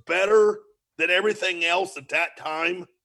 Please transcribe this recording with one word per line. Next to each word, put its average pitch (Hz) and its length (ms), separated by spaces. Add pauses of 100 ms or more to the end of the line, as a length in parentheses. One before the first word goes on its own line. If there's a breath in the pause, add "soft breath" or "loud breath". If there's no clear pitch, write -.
better 208 540 (360)
than 165 140
everything 185 520
else 175 340
at 135 120
that 160 260
time. 165 520 (160)